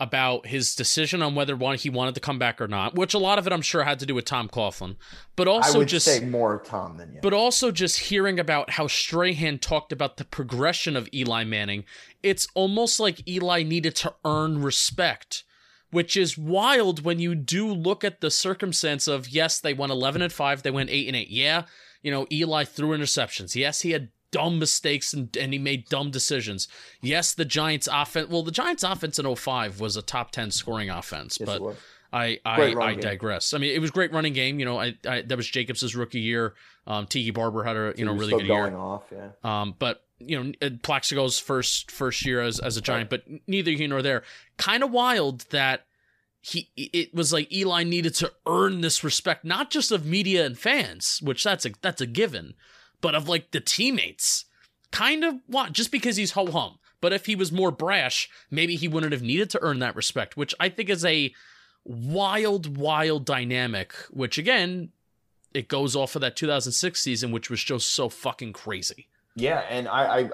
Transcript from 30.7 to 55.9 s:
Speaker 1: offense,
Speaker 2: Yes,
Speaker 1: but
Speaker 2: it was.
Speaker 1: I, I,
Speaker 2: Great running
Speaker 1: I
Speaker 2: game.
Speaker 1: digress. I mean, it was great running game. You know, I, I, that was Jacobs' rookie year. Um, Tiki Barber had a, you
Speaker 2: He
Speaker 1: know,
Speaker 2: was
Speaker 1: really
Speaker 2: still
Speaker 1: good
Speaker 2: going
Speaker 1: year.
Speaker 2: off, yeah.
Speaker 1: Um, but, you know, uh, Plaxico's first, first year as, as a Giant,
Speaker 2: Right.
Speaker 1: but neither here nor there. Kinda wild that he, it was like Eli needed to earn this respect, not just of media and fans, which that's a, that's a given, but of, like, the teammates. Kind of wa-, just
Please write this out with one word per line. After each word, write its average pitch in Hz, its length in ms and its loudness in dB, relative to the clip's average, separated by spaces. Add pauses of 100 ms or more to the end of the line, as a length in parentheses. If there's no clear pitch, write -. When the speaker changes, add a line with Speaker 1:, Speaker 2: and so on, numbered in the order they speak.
Speaker 1:
offense, 85 500 -8
Speaker 2:
Yes, 107 80 -6
Speaker 1:
but 101 100 -2
Speaker 2:
it 95 40 -6
was. 101 140 -6 (380)
Speaker 1:
I, 117 320 -2
I, 113 100 0
Speaker 2:
Great 135 220 4
running 110 220 0
Speaker 1:
I - 20 -6
Speaker 2:
game. 110 100 -2
Speaker 1:
digress. 98 420 -2
I 151 40 -2
mean, 143 180 0
it 156 40 0
was 156 120 -2
great 175 220 0
running 156 200 0
game. 131 240 0
You 147 80 -2
know, 123 140 -2
I, 117 160 -4 (120)
I, 123 160 -2
that 127 120 -4
was 120 140 -4
Jacobs' 120 460 -2
rookie 120 260 -4
year. 113 320 0 (340)
Um, 104 200 -4
Tiki 117 240 -2
Barber 110 320 -2
had 113 120 -2
a, 107 140 -2
you - 80 -4
Speaker 2:
He 117 80 -2
Speaker 1:
know, 104 80 0
Speaker 2:
was 101 80 0
Speaker 1:
really 107 80 -2
Speaker 2:
still 117 100 2
Speaker 1:
good 98 80 0
Speaker 2:
going 101 240 2
Speaker 1:
year. 92 100 -8
Speaker 2:
off, 98 300 -6
yeah. 101 180 -14 (140)
Speaker 1:
Um, 104 340 -2
but, 123 260 -4 (160)
you 131 220 -6
know, 135 100 -6 (100)
uh, 143 80 0 (120)
Plaxico's 135 560 0
first, - 540 -2
first - 340 -4
year 123 160 0
as, 117 180 -2
as 113 180 -4
a 113 40 -4
Giant, 117 300 -2
Speaker 2:
Right. 127 160 -2
Speaker 1:
but 156 200 -14
neither 190 240 0
here 151 180 0
nor 139 120 0
there. 131 220 0 (340)
Kinda 240 300 2
wild 233 540 2 (100)
that 135 340 2 (540)
he, - 380 -8
it 165 360 -2
was 165 200 2
like 151 180 0
Eli 180 320 2
needed 170 320 0
to 170 160 0 (160)
earn 185 320 4
this 165 240 0
respect, 156 400 0
not 185 260 -2
just - 220 0
of 175 140 2
media 180 400 2
and 123 120 -4
fans, 202 640 0
which 139 220 -2
that's 196 220 2
a, 117 60 -4 (100)
that's 185 200 -4
a 127 60 -2
given, 117 480 -4 (440)
but 160 160 2
of, 151 120 0
like, 165 220 0
the 143 120 -2
teammates. - 840 0 (460)
Kind 294 320 2
of 330 120 2 (120)
wa-, 247 220 0
just 220 220 -2